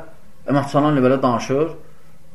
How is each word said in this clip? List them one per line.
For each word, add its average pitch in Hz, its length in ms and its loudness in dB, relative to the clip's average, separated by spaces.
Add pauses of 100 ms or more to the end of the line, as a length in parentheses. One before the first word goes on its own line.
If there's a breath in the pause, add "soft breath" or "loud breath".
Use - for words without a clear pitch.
(500)
Əhməd 139 220 2
Sananlı 147 320 4
belə 131 180 4
danışır, 131 520 2 (600 soft breath)